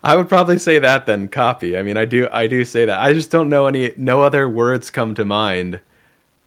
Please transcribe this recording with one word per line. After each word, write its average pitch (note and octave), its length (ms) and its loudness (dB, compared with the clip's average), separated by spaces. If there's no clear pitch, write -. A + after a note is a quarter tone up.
I D3+ 140 4
would F3+ 120 0
probably F3 300 2
say D#3+ 200 2
that C3+ 280 2
then, G2+ 220 -2
copy. A#2+ 480 -2
I F#2+ 60 -4
mean, G2+ 140 -6
I A2 100 0
do, B2 260 0
I A2+ 160 -2
do B2 160 -2
say A#2 220 0
that. G2 120 -2
I C#3 140 2
just D#3 180 -2
don't E3 180 0
know C#3+ 180 2
any, C3 300 -2
no C3 260 0
other C#3 260 2
words A#2+ 420 -2
come A2+ 240 -6
to G#2+ 100 -4
mind F#2 560 -4